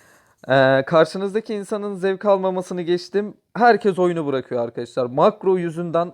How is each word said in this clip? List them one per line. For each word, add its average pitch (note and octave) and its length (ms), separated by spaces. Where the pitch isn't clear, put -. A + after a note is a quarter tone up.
Ee, C3+ 380
karşınızdaki F#3+ 640
insanın G3+ 420
zevk F#3+ 300
almamasını F#3+ 560
geçtim. F3 520
Herkes G#3 440
oyunu F3 260
bırakıyor B2+ 380
arkadaşlar. A#2+ 420
Makro F#3 520
yüzünden E3+ 560